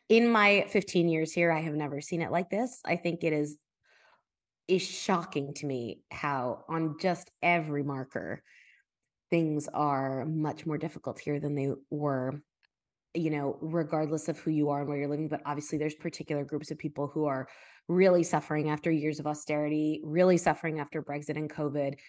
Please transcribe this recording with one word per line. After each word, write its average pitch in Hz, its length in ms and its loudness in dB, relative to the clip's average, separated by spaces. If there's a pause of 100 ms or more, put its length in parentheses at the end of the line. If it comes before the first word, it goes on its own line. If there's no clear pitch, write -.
In 233 240 8
my 202 380 6
fifteen 180 400 2
years 160 220 0
here, 170 200 4
I 156 80 2
have 156 160 -4
never 147 260 -4
seen 165 220 -4
it 104 80 -4
like 180 180 0
this. 233 340 -4
I 175 120 0
think 170 280 -2
it 156 100 2
is, 147 240 -2 (1120)
is 180 140 4
shocking 165 760 -2
to 151 120 -6
me 120 420 -4
how 131 580 -4
on 160 320 -2
just 180 300 -2 (140)
every 156 400 2
marker, 131 580 -6 (880)
things 156 380 0
are 135 580 0
much 156 400 -2
more 151 140 -2
difficult 156 400 -8
here 147 200 -2
than 147 140 -4
they 139 160 0 (220)
were, 143 500 -2 (720)
you 165 160 0
know, 143 320 -2
regardless 156 640 -2
of 156 120 -4
who - 100 -4
you 147 220 2
are 143 80 0
and 143 100 -4
where 147 80 -2
you're 143 100 -2
living. 147 200 -2
But 147 180 -6
obviously 147 320 -4
there's 151 160 -2
particular 151 500 -6
groups 147 280 -6
of 151 80 -10
people 143 340 -6
who 151 120 0
are 135 220 -2 (400)
really 180 360 8
suffering 151 480 0
after 151 180 -2
years 151 300 0
of 151 80 -4
austerity, 151 760 0
really 175 340 6
suffering 156 420 0
after 147 240 -6
Brexit 147 340 -6
and 151 100 -4
covid. 143 600 -2